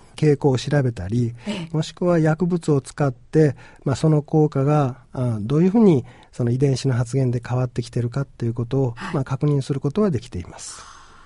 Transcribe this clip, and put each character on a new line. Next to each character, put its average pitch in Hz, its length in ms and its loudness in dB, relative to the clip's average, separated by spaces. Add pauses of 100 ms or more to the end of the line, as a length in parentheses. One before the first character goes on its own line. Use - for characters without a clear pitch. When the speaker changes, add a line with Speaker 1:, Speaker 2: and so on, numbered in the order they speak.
(160)
Speaker 1:
傾 147 200 4
向 139 140 2
を 127 80 0
調 143 240 0
べ 127 80 0
た 87 160 -8
り、 117 260 -2 (140)
Speaker 2:
え 190 240 -6
え。 156 60 -4
Speaker 1:
も 156 60 0
し - 100 -8
く - 120 -6
は 175 140 2
薬 156 280 2
物 170 260 0
を 139 80 2
使 - 260 -4
っ 135 60 0
て、 151 420 2 (300)
ま 143 80 0
あ、 120 40 0
そ 160 140 2
の 151 100 4
効 151 280 2
果 135 160 0
が、 143 380 0 (100)
あ、 123 280 -2
ど 120 180 -2
う 160 40 4
い 190 60 4
う - 20 4
ふ 220 80 2
う 226 60 6
に 156 200 6 (280)
そ - 100 -6
の 120 80 0
遺 123 80 0
伝 135 180 2
子 135 120 -2
の 131 60 2
発 120 220 -2
現 131 160 0
で 120 140 -4
変 123 100 -4
わ 127 100 0
っ - 20 -10
て 120 140 -6
き - 80 -12
て 123 100 -4
い - 20 -2
る 120 80 -4
か 139 120 -4
っ - 20 -6
て - 200 -10
い 117 40 -2
う 113 60 -4
こ 120 100 -4
と 135 160 -2
を、 123 160 -2
Speaker 2:
は - 160 -10
い。 - 20 -4
Speaker 1:
ま 139 60 0
あ、 127 40 -4
確 135 220 -2
認 143 160 2
す - 100 -6
る 135 60 -2
こ 139 140 -4
と 208 100 0
は 208 80 2
で 127 80 -2
き - 100 -10
て 90 120 -10
い - 60 -12
ま - 120 -18
す。 - 240 -16 (420)